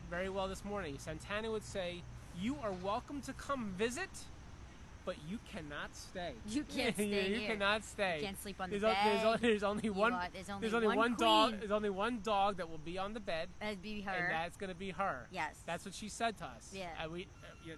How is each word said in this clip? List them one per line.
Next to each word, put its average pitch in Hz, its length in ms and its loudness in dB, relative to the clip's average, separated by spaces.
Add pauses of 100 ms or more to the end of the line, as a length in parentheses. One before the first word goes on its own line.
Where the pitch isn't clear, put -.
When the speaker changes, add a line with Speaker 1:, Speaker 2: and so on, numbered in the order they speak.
Speaker 1:
very 180 200 -2
well 190 180 0
this 190 180 -6
morning. 190 320 -4
Santana 208 540 -4
would 214 120 -2
say, 175 380 -4 (380)
"You 240 240 0
are 208 80 0
welcome 214 500 -2
to 269 120 -8
come 233 440 -4
visit, 247 320 0 (960)
but 185 100 -4 (140)
you 208 100 -6 (140)
cannot 160 400 -8
stay." 180 400 -6 (140)
Speaker 2:
You 254 160 -2
can't 247 340 0
Speaker 1:
<laughs> - 0 -
You, 208 100 2
Speaker 2:
stay 202 220 2
Speaker 1:
you 208 100 2
Speaker 2:
here. 214 100 -2
Speaker 1:
cannot 208 340 2
stay. 185 360 0
Speaker 2:
You 208 60 -2
can't 196 160 -6
sleep 196 200 -8
on 185 80 -2
Speaker 1:
There's 202 120 0
Speaker 2:
the 220 80 8
Speaker 1:
o-, 202 40 8 (100)
there's 220 220 6
o-, 226 80 8
Speaker 2:
bed. 214 80 2
Speaker 1:
there's 214 220 6
only 202 200 2
Speaker 2:
You 214 100 2
Speaker 1:
one, 220 200 6
Speaker 2:
are, 180 200 -2
there's 185 160 -10
only 202 120 -6
Speaker 1:
there's 220 120 2
only 226 140 6
Speaker 2:
one 208 100 6
Speaker 1:
one 233 180 6
dog, 220 340 8
Speaker 2:
queen. 208 100 -2
Speaker 1:
there's 202 120 -2
only 208 180 2
one 214 340 0
dog 196 340 4
that 170 120 -4
will 160 100 -6
be 170 180 -6
on 202 160 -4
the 233 60 -6
bed, 180 300 -2 (100)
Speaker 2:
That'd 208 220 -4
be 208 180 -4
Speaker 1:
and 196 100 -4
Speaker 2:
her. 180 220 2
Speaker 1:
that's 165 260 0
gonna 185 160 -4
be 190 180 -6
her. 156 400 0
Speaker 2:
Yes. 156 340 -4
Speaker 1:
That's 170 200 -2
what 190 80 -8
she 208 160 -8
said 233 280 0
to 165 80 -8
us. 120 280 -12
Speaker 2:
Yeah. 190 140 -6 (140)
Speaker 1:
And 160 100 -4
we, 175 120 -6
uh, - 20 -8 (400)
yeah, 160 120 -10